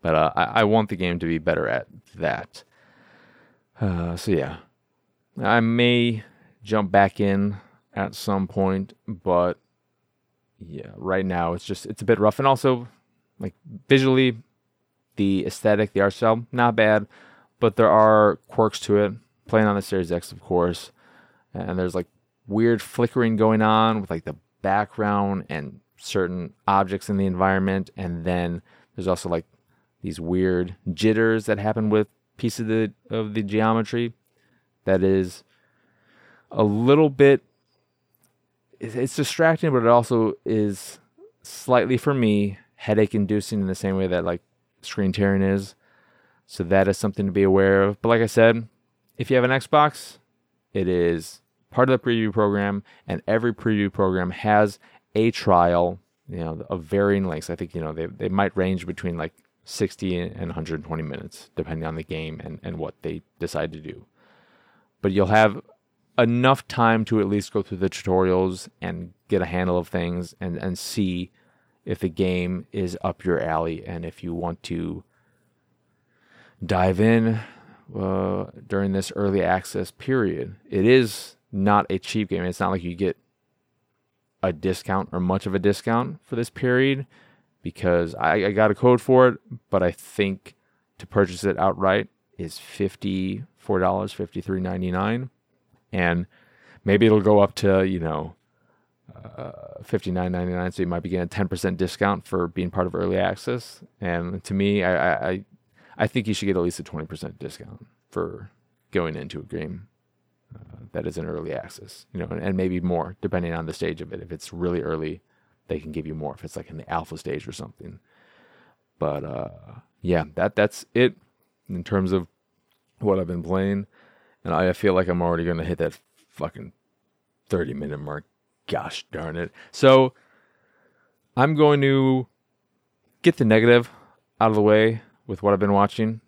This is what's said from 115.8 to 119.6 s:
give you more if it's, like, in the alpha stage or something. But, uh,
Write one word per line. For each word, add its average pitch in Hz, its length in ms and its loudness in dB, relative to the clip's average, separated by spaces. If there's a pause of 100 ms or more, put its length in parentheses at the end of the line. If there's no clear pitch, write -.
give 78 160 -8
you 78 80 -10
more 73 180 -8
if - 120 -18
it's, 78 100 -16
like, - 140 -14
in 80 80 -16
the - 120 -18
alpha 82 280 -6
stage 76 280 -8
or - 60 -14
something. - 480 -18 (1000)
But, 73 260 -4
uh, 64 240 -8 (520)